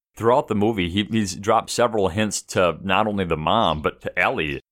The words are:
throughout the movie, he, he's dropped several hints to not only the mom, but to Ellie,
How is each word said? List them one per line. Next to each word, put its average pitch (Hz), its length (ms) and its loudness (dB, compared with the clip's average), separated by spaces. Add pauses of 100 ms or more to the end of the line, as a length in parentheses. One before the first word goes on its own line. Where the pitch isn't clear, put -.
(160)
throughout 123 320 2
the 107 80 -2
movie, 101 340 0
he, 104 140 0
he's 104 320 -2
dropped 107 340 0
several 110 380 0
hints 101 340 -2
to 87 400 0
not 98 240 2
only 101 180 -2
the 82 120 0
mom, 80 460 0
but - 180 -4
to - 180 -6
Ellie, 87 420 -2 (120)